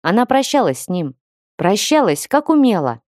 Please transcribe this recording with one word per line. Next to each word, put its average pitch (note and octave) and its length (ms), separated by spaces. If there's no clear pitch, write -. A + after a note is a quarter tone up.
Она A3+ 240
прощалась C4 540
с - 80
ним. E3 260
Прощалась, G3 720
как D4 220
умела. G3+ 600